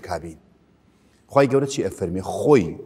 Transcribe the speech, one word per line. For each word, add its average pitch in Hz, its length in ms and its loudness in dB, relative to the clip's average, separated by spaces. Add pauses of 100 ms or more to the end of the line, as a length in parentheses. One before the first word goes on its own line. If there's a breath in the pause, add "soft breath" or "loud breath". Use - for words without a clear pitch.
کابین. 80 300 -10 (880 soft breath)
خوای 139 200 4
گەورە 135 260 0
چی - 120 -2
ئەفەرمێ؟ 92 360 -4
خۆی 113 440 4 (200)